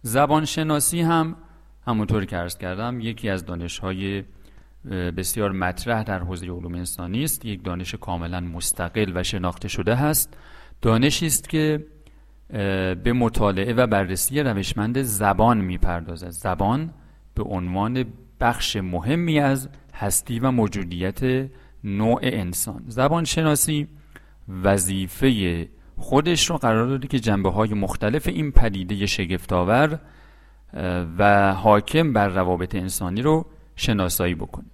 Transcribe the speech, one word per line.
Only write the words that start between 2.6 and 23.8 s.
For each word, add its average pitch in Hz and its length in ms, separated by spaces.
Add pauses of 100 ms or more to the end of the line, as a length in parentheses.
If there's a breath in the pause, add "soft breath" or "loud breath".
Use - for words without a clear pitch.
یکی 110 280
از 95 160
دانش‌های، 92 720
اه، - 920
بسیار 95 420
مطرح 95 500
در 104 160
حوزه 90 320
علوم 87 240
انسانی 90 500
است. 151 200
یک 98 200
دانش 90 300
کاملاً 87 460
مستقل 87 760
و 90 80
شناخته 90 460
شده 101 260
هست. 147 420 (460 loud breath)
دانشی 127 440
است - 220
که، 151 380 (640 soft breath)
اه، 95 440
به 98 180
مطالعه 110 640
و 123 120
بررسی 98 540
روشمند 113 600
زبان 107 560
می‌پردازد. 87 720
زبان 101 600 (440 soft breath)
به - 80
عنوان 98 600 (360)
بخش 120 360
مهمی 113 600
از 135 300 (260 loud breath)
هستی 110 440
و 131 120
موجودیت 104 1000 (340 soft breath)
نوع 107 380
انسان. 98 640
زبانشناسی 151 1000 (760 loud breath)